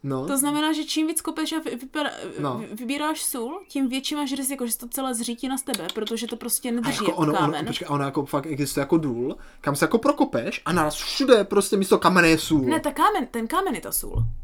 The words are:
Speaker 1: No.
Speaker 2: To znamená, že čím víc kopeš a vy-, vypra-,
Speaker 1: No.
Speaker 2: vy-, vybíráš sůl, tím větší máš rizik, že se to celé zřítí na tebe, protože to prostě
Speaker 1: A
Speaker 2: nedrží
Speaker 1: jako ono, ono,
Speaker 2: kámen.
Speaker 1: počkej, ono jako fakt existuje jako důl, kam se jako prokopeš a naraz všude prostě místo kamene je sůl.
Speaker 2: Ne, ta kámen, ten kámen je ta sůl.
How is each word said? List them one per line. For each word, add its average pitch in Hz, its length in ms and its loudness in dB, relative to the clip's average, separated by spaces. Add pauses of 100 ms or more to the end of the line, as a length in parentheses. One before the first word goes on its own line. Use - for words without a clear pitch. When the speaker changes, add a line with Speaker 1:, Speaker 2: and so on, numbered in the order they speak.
Speaker 1:
No. 135 240 -4
Speaker 2:
To 277 100 0
znamená, 294 360 0
že 302 100 -2
čím 311 240 -2
víc 330 140 -4
kopeš 320 320 -4
a 320 60 -2
vy-, 320 180 -6
vypra-, 285 340 -6 (280)
Speaker 1:
No. 139 180 -2
Speaker 2:
vy-, 220 180 -8
vybíráš 285 480 -2
sůl, 269 440 -6
tím 269 220 0
větší 269 260 -4
máš 269 180 -2
rizik, 269 320 -4
že 226 60 -4
se - 60 -4
to 240 100 -12
celé 262 260 -4
zřítí 233 340 -4
na 262 80 -2 (100)
tebe, 175 280 -4
protože 220 340 -4
to 226 80 -6
prostě - 340 -4
Speaker 1:
A - 20 0
Speaker 2:
nedrží 240 240 0 (120)
Speaker 1:
jako 165 100 2
ono, 151 160 2
ono, 190 80 2
Speaker 2:
kámen. 156 240 0
Speaker 1:
počkej, - 260 -6
ono 143 120 0
jako 139 220 -2
fakt 139 200 -2
existuje 143 360 -2
jako 160 160 4
důl, 131 400 0 (240)
kam 143 140 0
se 160 100 2
jako 190 120 2
prokopeš 240 680 0
a 165 80 0
naraz 185 220 2
všude 247 480 4
prostě 202 340 2
místo 190 200 6
kamene 170 320 6
je 160 80 8
sůl. 156 320 2
Speaker 2:
Ne, 320 100 2
ta 294 120 -2
kámen, 359 400 2
ten 226 160 -2
kámen 339 280 0
je 160 60 -4
ta - 100 -8
sůl. - 240 -4 (280)